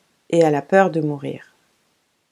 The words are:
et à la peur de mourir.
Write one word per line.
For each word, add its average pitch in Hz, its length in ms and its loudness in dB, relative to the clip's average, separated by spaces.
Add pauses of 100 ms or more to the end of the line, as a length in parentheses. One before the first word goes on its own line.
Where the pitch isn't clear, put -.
(300)
et 170 140 2
à 156 60 2
la 143 120 -2
peur 190 280 2
de 160 120 -4
mourir. 143 520 -8 (800)